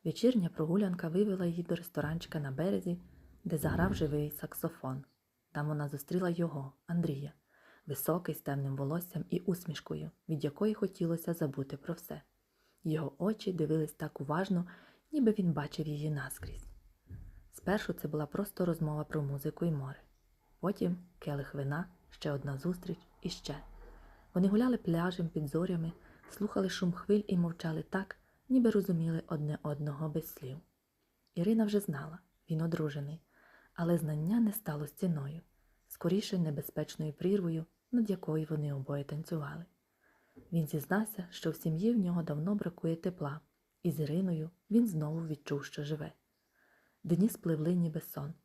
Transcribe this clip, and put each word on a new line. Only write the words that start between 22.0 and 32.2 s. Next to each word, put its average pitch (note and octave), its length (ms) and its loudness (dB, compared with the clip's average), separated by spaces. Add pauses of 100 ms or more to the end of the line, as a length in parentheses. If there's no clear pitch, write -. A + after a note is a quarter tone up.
ще - 220 -4
одна C#3 260 -4
зустріч F3 400 -4 (240)
і F3+ 80 -4
ще. - 260 -8 (800)
Вони F#3 140 4
гуляли A3+ 300 4
пляжем E3+ 520 0
під D3+ 180 -2
зорями, E3 440 0 (380)
слухали G3+ 400 0
шум F3 220 2
хвиль G3+ 360 4
і F3+ 100 2
мовчали E3 460 0
так, - 320 -4 (340)
ніби B3 200 8
розуміли E3 580 2
одне D3 360 -2
одного D3 460 -2
без D#3 240 -4
слів. C3+ 240 -10 (760)
Ірина G#3+ 300 4
вже G#3 140 4
знала, D#3 400 -4 (300)